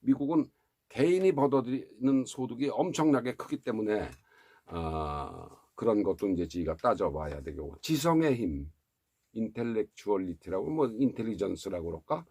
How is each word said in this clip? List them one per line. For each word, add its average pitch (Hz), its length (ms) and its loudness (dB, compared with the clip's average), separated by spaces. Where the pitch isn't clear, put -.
미국은 139 500 2
개인이 180 440 4
벌어들이는 135 920 2
소득이 127 440 -4
엄청나게 135 680 2
크기 - 260 -6
때문에, 107 480 0
아, 80 800 -6
그런 107 280 2
것도 95 260 0
이제 85 200 0
저희가 80 280 -4
따져봐야 76 680 -2
되고, 76 400 -10
지성의 160 540 2
힘, 76 340 -4
인텔렉츄얼리티라고, 107 1400 -2
뭐 156 160 2
인텔리전스라고 98 1000 -2
그럴까? 147 440 -4